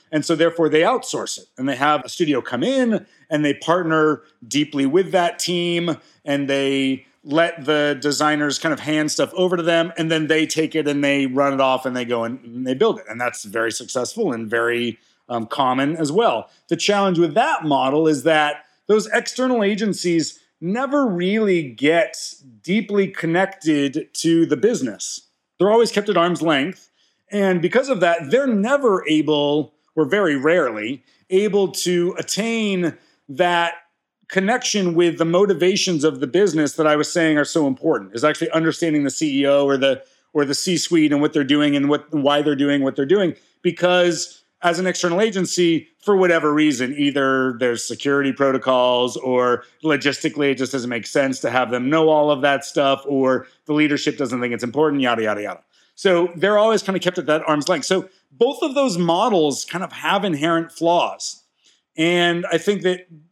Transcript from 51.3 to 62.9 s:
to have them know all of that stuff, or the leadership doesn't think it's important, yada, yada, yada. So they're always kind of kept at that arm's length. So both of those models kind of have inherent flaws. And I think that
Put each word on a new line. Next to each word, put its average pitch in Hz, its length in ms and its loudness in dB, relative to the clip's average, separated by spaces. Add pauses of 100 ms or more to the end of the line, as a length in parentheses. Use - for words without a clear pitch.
to 123 100 -4
have 120 200 0
them 123 200 -2
know 160 180 2
all 151 220 2
of 139 100 0
that 139 240 0
stuff, 135 420 0
or 131 400 0 (200)
the 151 80 -4
leadership 147 420 0
doesn't 127 240 -4
think 120 140 -4
it's 117 100 -6
important, 143 380 0
yada, 117 220 0
yada, 104 180 -2
yada. 95 180 -10 (340)
So 175 420 2
they're 196 200 2
always 214 260 4
kind 190 140 -4
of 170 60 -4
kept 175 160 -2
at 151 80 -6
that 156 200 0
arm's 151 220 0
length. 160 160 0
So 190 240 -2 (220)
both 247 320 0
of 285 120 -2
those 262 220 0
models 170 680 0
kind - 180 -8
of - 80 -14
have 185 320 -2
inherent 165 480 -2
flaws. 160 720 -2 (560)
And 175 520 0
I 165 60 0
think 196 260 -2
that 180 260 -2 (240)